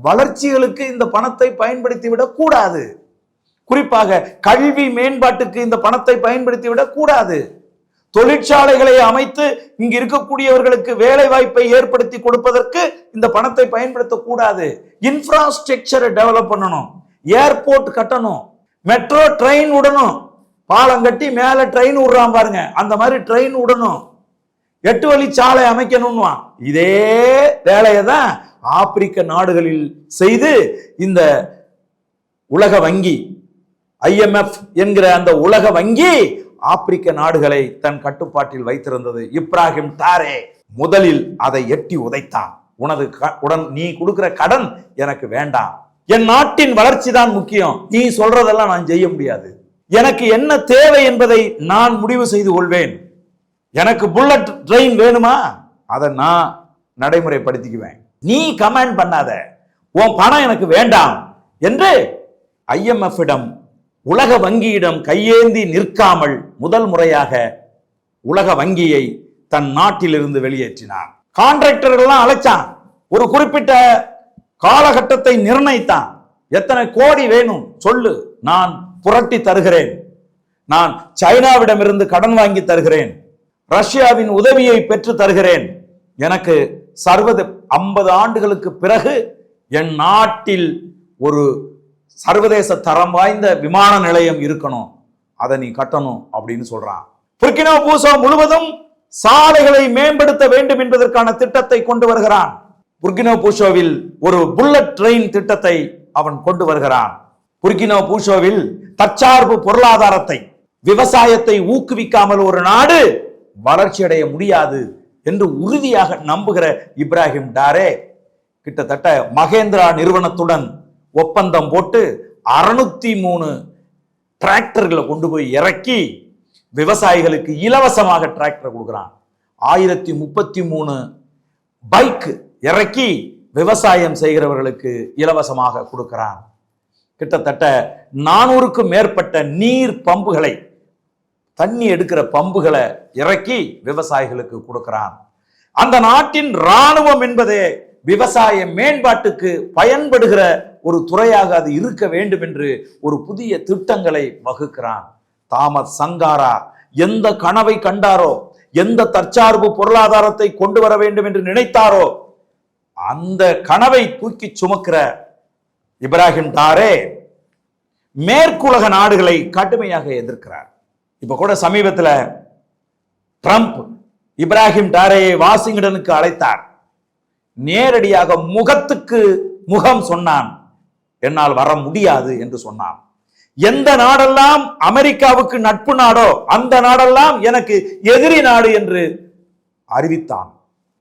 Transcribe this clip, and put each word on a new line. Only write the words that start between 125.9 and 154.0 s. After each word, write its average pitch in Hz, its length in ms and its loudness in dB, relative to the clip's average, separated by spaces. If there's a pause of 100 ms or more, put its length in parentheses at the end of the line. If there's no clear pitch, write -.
விவசாயிகளுக்கு 170 760 0
இலவசமாக 185 800 0
டிராக்டர் 147 440 -8
கொடுக்குறான். 110 400 -14 (440)
ஆயிரத்தி 175 580 -2
முப்பத்தி 151 500 -6
மூணு 151 500 -8 (760)
பைக் 226 520 -6 (200)
இறக்கி 208 480 -2 (440)
விவசாயம் 180 600 0
செய்கிறவர்களுக்கு 135 1000 -4
இலவசமாக 135 720 -4
கொடுக்கிறான். 113 560 -10 (720)
கிட்டத்தட்ட 147 500 -4 (500)
நானூறுக்கும் 233 760 0
மேற்பட்ட 180 540 -2
நீர் 214 580 -2
பம்புகளை, 175 520 -2 (1000)
தண்ணி 226 380 -4
எடுக்கிற 170 320 -2
பம்புகளை 156 640 -2 (280)
இறக்கி 190 680 -6
விவசாயிகளுக்கு 131 800 -8
கொடுக்கிறான். 113 640 -12 (400)
அந்த 247 280 2
நாட்டின் 285 540 2
இராணுவம் 269 680 4
என்பதே 214 640 -2 (180)
விவசாய 202 640 0
மேம்பாட்டுக்கு 220 920 -2 (140)
பயன்படுகிற 226 1080 2
ஒரு 165 220 -2
துறையாக 190 520 2
அது 156 180 -2
இருக்க 202 340 -6
வேண்டும் 180 340 -4
என்று 147 260 -8 (340)
ஒரு 147 260 -6
புதிய 202 360 -8
திட்டங்களை 180 800 -4